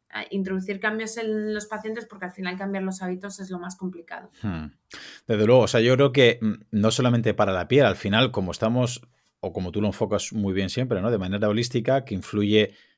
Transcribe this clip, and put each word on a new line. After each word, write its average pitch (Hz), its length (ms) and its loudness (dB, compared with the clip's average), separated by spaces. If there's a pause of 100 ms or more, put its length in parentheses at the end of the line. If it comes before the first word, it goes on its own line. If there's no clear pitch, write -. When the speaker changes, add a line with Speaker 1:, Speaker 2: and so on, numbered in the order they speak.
Speaker 1:
ah, - 200 -10
introducir 190 500 -4
cambios 220 380 -4
en 214 360 -4
los 208 120 -4
pacientes 220 400 -8
porque 196 200 -12
al 180 80 -8
final 185 240 -6
cambiar 196 260 -4
los 190 180 -4
hábitos 185 380 -8
es 185 100 -10
lo 185 100 -8
más 185 160 -10
complicado. 175 540 -12 (120)
Speaker 2:
Hmm. 85 240 -6 (600)
Desde 107 200 2
luego, 123 140 8
o 123 60 4
sea, 120 140 2
yo 123 140 6
creo 135 160 4
que, 123 300 6
mm, 107 120 0 (180)
no 110 200 4
solamente 117 420 2
para 101 200 2
la 90 140 -2
piel, 135 180 6
al 113 100 4
final, 110 360 2
como 92 200 -4
estamos, 120 500 -2 (380)
o 95 140 -6
como 90 180 -4
tú 104 100 -2
lo 104 60 2
enfocas 101 460 -2
muy 101 200 -2
bien 95 160 0
siempre, 120 320 -2
¿no? 107 80 0
De 120 80 2
manera 101 320 0
holística, 120 560 0
que - 80 -8
influye 104 640 2 (220)